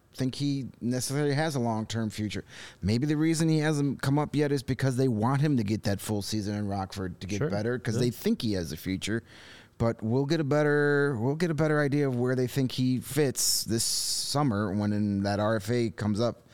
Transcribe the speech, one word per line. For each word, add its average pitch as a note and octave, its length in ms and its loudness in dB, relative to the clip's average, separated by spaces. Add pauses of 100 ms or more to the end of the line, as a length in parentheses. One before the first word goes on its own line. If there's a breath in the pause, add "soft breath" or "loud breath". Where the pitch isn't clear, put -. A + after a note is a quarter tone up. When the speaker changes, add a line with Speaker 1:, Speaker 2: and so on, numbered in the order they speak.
(140)
Speaker 1:
think C3 200 -2
he C#3 320 -4 (160)
necessarily C3+ 500 0
has D3+ 220 0
a C3+ 60 0
long-term A2+ 500 -2
future. G#2 340 -4 (380 loud breath)
Maybe A#2 240 2
the D3+ 100 2
reason D#3+ 320 2
he D#3 120 4
hasn't C#3+ 420 0
come C#3 160 2
up D3 180 -2
yet C#3+ 160 2
is C#3 100 0
because B2+ 340 0
they C3+ 120 4
want B2 320 2
him D3+ 160 2
to A#2 80 2
get G2+ 200 -2
that G2+ 160 0
full G#2+ 200 -2
season G#2 360 -4
in G#2 120 -4
Rockford F#2+ 540 -6
to G2 40 -10
get G2+ 120 -4
Speaker 2:
Sure. C#3+ 100 0
Speaker 1:
better, A#2 300 -2
'cause A#2 160 -4
Speaker 2:
Yeah. A#2+ 80 2
Speaker 1:
they B2 80 2
think G#3 320 -2
he A2 100 0
has F2 200 -2
a D#2+ 40 -8
future. F#2+ 460 -2 (560 loud breath)
But A#2 240 0
we'll B2 240 2
get D#3 140 0
a D#3+ 40 0
better, D3 760 2
we'll C3+ 160 0
get E3 160 0
a - 20 -2
better D3+ 260 2
idea C#3+ 280 2
of B2+ 80 0
where B2+ 180 2
they B2+ 140 2
think C3 240 0
he B2+ 260 2
fits - 640 0
this A2+ 220 0
summer A2 880 0
when G#2 200 2
in G#2 300 2
that G2+ 160 2
R G#2+ 160 2
F G#2+ 160 -2
A A#2+ 200 2
comes G#2 300 -2
up, - 340 -4